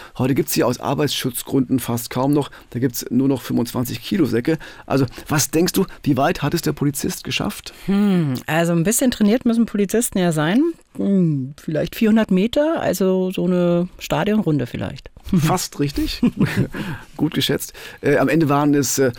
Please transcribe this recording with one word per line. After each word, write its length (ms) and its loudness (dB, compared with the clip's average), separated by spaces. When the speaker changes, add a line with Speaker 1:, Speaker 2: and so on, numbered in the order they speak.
Speaker 1:
heute 160 2
gibt's 180 0
sie 120 2
aus 160 0
Arbeitsschutzgründen 1000 -2
fast 320 -4
kaum 220 0
noch, 180 0
da 100 -6
gibt's 300 -2
nur 180 2
noch 140 0
fünfundzwanzig 600 -4
Kilo 220 0
Säcke. 340 0
Also, 220 2
was 240 -2
denkst 220 2
du, 120 2
wie 140 2
weit 260 0
hat 120 0
es 80 -4
der 100 -2
Polizist 500 -4
geschafft? 500 -6
Speaker 2:
Hm, 480 2
also 260 0
ein 100 2
bisschen 300 2
trainiert 320 2
müssen 220 2
Polizisten 520 0
ja 140 2
sein. 320 2
Hm, 600 0
vielleicht 380 -4
vierhundert 380 4
Meter, 480 2
also 500 0
so 140 -4
eine 440 2
Stadionrunde 640 0
vielleicht. 420 -10
<laughs> 120 -10
Speaker 1:
Fast 460 0
richtig. 420 -2
<laughs> 480 -10
Gut 180 -2
geschätzt. 380 -2
Äh, 160 2
am 120 2
Ende 200 2
waren 260 2
es, 240 0
äh, 200 2